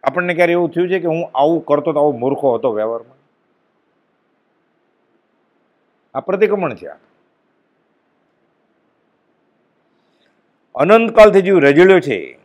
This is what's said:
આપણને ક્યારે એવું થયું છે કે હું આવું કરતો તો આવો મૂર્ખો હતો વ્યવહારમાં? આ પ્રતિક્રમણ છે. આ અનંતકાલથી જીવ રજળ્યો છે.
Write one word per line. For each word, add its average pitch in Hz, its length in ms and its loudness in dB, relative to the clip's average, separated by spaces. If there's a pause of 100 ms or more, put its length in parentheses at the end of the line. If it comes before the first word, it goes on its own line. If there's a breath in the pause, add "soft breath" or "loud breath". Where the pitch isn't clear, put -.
આપણને 175 300 -4
ક્યારે 170 180 0
એવું 175 180 -2
થયું 175 200 -4
છે 185 100 -2
કે 170 60 -6
હું 165 280 -4
આવું 151 300 0
કરતો - 280 -2
તો 147 60 -2
આવો 147 140 0
મૂર્ખો 131 420 -2
હતો 117 180 -4
વ્યવહારમાં? 113 460 -8 (3000)
આ 135 60 -8
પ્રતિક્રમણ 190 540 -4
છે. 90 120 -20
આ - 100 -18 (3750)
અનંતકાલથી 214 680 4
જીવ 185 160 2
રજળ્યો 165 420 4
છે. 87 440 -8